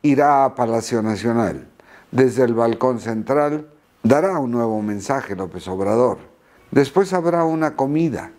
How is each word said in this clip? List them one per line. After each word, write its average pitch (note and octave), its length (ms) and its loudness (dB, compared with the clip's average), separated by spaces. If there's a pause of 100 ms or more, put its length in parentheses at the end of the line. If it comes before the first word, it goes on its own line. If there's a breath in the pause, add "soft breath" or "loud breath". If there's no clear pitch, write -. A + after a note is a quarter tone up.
irá C#3+ 420 4
a B2+ 100 0
Palacio A2+ 480 -2
Nacional. G#2+ 640 -2 (460 loud breath)
Desde B2+ 320 2
el A#2 100 0
balcón A#2 460 0
central C3+ 680 -2 (340)
dará D#3 360 2
un B2+ 140 -2
nuevo A#2 280 0
mensaje G#2 540 -6
López F2+ 340 -10
Obrador. G#2 640 0 (400 soft breath)
Después F#3 420 2
habrá E3+ 320 0
una D#3+ 300 -2
comida C#3 640 -2